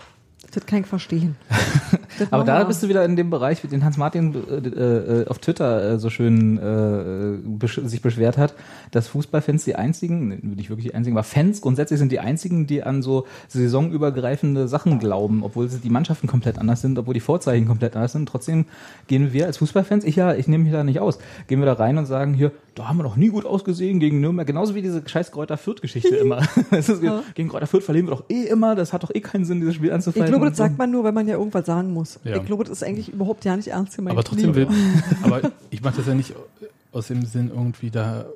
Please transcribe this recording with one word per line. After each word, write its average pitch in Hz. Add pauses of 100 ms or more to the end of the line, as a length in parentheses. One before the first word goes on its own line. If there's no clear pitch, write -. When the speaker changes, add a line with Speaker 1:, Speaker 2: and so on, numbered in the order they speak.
(520)
Speaker 1:
das -
kann 208
ich 190
verstehen. 170 (140)
Speaker 2:
<laughs> 110 (520)
Speaker 1:
Das 208
Speaker 2:
Aber 127
Speaker 1:
machen -
Speaker 2:
da 139
Speaker 1:
wir. 208
Speaker 2:
bist 220
du 208
wieder 190
in 175
dem 170
Bereich, 151
den 143
Hans 147
Martin, 151 (120)
äh, 139 (680)
äh, -
auf -
Twitter, 117
äh, 110
so 110
schön, 113
äh, 101
besch-, 110
sich 117
beschwert 117
hat, 143 (380)
dass 117
Fußballfans 147
die -
einzigen, 165
nee, 98
nicht 101
wirklich 113
die -
einzigen, 117
aber 107
Fans 190
grundsätzlich 143
sind 135
die 120
einzigen, 160
die 143
an 135
so 131 (220)
saisonübergreifende 135
Sachen 143
glauben, 104
obwohl 117
sie, 123
die 117
Mannschaften 151
komplett 117
anders 117
sind, 135
obwohl 123
die 113
Vorzeichen 127
komplett 113
anders 117
sind. 151
Trotzdem 160 (420)
gehen 135
wir 147
als 156
Fußballfans, 202
ich 160
ja, 180
ich 135
nehme 160
mich 156
da 151
nicht 143
aus, 202 (300)
gehen 131
wir 139
da 131
rein 120
und 147
sagen, 139
hier, 143 (240)
da 113
haben 156
wir 160
noch 113
nie 190
gut 208
ausgesehen 185
gegen 151
Nürnberg, 165
genauso 190
wie 202
diese 175
scheiß -
Kräuter 151
Fürth-Geschichte -
Speaker 1:
<laughs> -
Speaker 2:
immer. 131 (140)
<laughs> -
Das 160
ist, 185
Speaker 1:
Ja. 214 (120)
Speaker 2:
gegen 165
Kräuter 151
Fürth 190
verlieren 165
wir 156
doch 123
eh 240
immer, 220
das 175
hat 175
doch 170
eh 220
keinen 196
Sinn, 175
dieses 165
Spiel 156
anzupfeifen 175
Speaker 1:
Ich 160
glaube, -
Speaker 2:
und -
Speaker 1:
das -
Speaker 2:
so. 214
Speaker 1:
sagt 147
man 247
nur, 247
weil 214
man 214
ja 214
irgendwas 202
sagen 180
muss. 165 (200)
Speaker 3:
Ja. 110
Speaker 1:
Ich 95
glaube, -
das -
ist -
eigentlich 214
überhaupt 202
ja 185
nicht 208
ernst 190
gemeint. 185
Speaker 3:
Aber 113
trotzdem 214
Speaker 1:
Nee. 139
Speaker 3:
will, 135 (540)
aber 160 (300)
ich 110
mach 127
das 131
ja 135
nicht 131 (580)
aus 117
dem 123
Sinn, 120
irgendwie 120
da 110